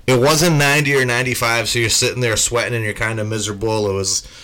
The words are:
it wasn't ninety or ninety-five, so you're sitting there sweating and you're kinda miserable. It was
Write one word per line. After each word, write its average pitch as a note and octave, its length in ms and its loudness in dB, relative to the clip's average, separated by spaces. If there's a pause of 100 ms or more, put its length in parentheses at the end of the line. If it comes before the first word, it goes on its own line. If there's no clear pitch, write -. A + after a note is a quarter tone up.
it C3 120 4
wasn't D3+ 380 4
ninety C#3+ 400 2
or C3+ 80 2
ninety-five, A#2+ 640 0
so B2 100 -2
you're A2+ 120 0
sitting A#2+ 320 0
there A2 160 0
sweating A#2 360 0
and A2+ 80 -2
you're G#2+ 120 -4
kinda A2 280 -4
miserable. G#2+ 680 -2
It - 20 -2
was F#2+ 340 -4 (180)